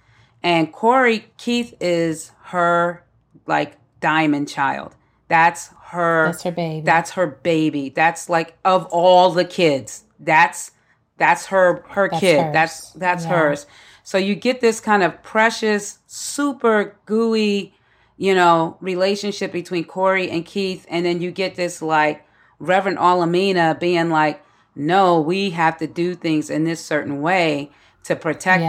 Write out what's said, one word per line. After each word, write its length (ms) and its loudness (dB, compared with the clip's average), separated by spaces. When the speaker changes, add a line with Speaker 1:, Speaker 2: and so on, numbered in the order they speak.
Speaker 1:
And 300 2
Corey, 540 0
Keith 420 -4
is 520 -2
her, 580 0
like, 300 -2
diamond 480 0
child. 460 -6
That's 420 2
her. 400 0
Speaker 2:
That's 160 -4
her 80 -4
baby. 340 -6
Speaker 1:
That's 280 2
her 140 -2
baby. 640 -2
That's, 380 -2
like, 360 -2
of 220 2
all 440 4
the 140 0
kids, 600 -2
that's, 540 2
that's 300 2
her, 440 2
her 200 0
Speaker 2:
That's 100 -4
Speaker 1:
kid. 240 4
Speaker 2:
hers. 80 -4
Speaker 1:
That's, 400 -2
that's 320 -4
Speaker 2:
Yeah. 60 -6
Speaker 1:
hers. 360 0
So 160 -4
you 160 0
get 260 -2
this 200 0
kind 240 2
of 180 -4
precious, 760 -2
super 880 -2
gooey, 680 -2
you 180 0
know, 460 4
relationship 720 -4
between 320 -6
Corey 460 -2
and 140 -6
Keith. 440 -8
And 180 -4
then 140 -2
you 100 -6
get 240 -6
this, 280 -6
like, 420 0
Reverend 400 0
Alamina 840 2
being 300 0
like, 340 0
"No, 440 2
we 300 -2
have 280 0
to 80 -6
do 280 -4
things 360 -4
in 140 -2
this 200 -6
certain 360 -4
way 500 0
to 120 -2
protect 520 0